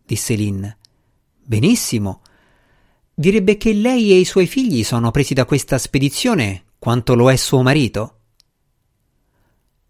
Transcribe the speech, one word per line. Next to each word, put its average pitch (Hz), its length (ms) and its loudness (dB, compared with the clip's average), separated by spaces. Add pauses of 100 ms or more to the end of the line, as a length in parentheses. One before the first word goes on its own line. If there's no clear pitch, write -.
disse - 280 -6
Lynn. 101 320 -4 (760)
"Benissimo. 113 800 -2 (920)
Direbbe 202 420 2
che 220 160 0
lei 220 400 0
e 185 60 6
i 185 80 4
suoi 180 220 0
figli 190 360 -2
sono 117 280 0
presi 143 220 -2
da 127 120 0
questa 139 320 -2
spedizione 135 880 -2 (120)
quanto 120 380 0
lo 120 160 6
è 131 60 2
suo - 240 0
marito?" 127 560 0 (1700)